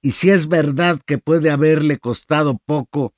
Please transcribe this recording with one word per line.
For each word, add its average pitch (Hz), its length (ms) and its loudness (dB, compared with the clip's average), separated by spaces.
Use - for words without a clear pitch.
y 135 120 -2
si - 180 2
es 180 160 2
verdad 160 580 0
que 147 140 -4
puede 156 320 0
haberle 151 480 0
costado 143 640 -2
poco 147 540 -4